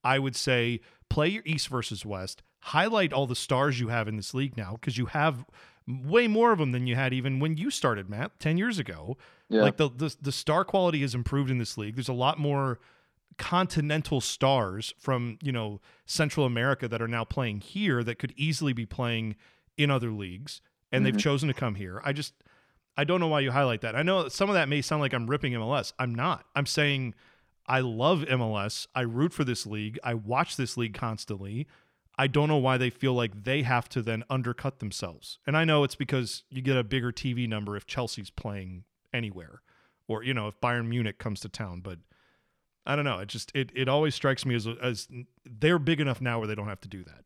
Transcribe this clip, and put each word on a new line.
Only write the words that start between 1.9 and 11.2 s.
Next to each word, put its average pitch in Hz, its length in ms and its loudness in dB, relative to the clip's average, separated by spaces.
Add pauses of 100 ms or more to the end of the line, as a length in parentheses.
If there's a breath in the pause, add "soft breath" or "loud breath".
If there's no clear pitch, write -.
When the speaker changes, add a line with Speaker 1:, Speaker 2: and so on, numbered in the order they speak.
Speaker 1:
West, 95 380 -8 (180)
highlight 185 520 2
all 139 160 2
the 123 80 -2
stars 135 420 2
you 117 100 0
have 113 200 0
in 110 80 -4
this 101 180 -8
league 131 220 -2
now, 107 260 -6
'cause 117 160 -2
you 123 80 2
have 147 380 0 (420 loud breath)
way 143 400 2
more 226 240 6
of 185 100 4
'em 131 120 2
than 123 160 0
you 120 80 0
had 131 180 0
even 131 240 0
when 156 180 0
you 220 140 -2
started, 101 400 0
Matt, 120 300 -8
ten 156 180 2
years 208 220 0
ago. 92 360 -8 (320 loud breath)
Speaker 2:
Yeah. 110 140 6
Speaker 1:
Like, 131 140 6
the, 151 120 4
the, 131 320 -4
the 139 120 -2
star 165 320 2
quality 175 380 4
has 127 120 -2
improved 131 360 0